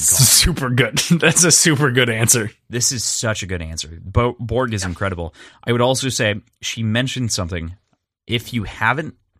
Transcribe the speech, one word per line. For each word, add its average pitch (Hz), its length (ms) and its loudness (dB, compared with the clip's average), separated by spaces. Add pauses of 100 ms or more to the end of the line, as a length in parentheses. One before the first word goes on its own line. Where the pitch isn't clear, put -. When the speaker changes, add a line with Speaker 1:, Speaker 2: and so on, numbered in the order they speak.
(200)
Speaker 1:
Super 139 500 4
good. 127 280 0
<laughs> - 220 0
That's 160 240 4
a 170 80 4
super 143 400 4
good 123 180 2
answer. 110 420 2 (180)
Speaker 2:
This 117 220 -2
is 117 120 -6
such - 400 -4
a - 40 -8
good 90 140 -6
answer. 80 420 -6
Bo-, 120 360 0
Borg 117 340 -2
is 95 100 -4
incredible. 87 500 -6 (320)
I 120 60 0
would 120 100 2
also 131 280 2
say 107 320 -2 (200)
she - 220 -8
mentioned 120 480 -2
something. 87 440 -6 (520)
If 113 260 -6
you 113 100 -2
haven't 127 520 -2 (240)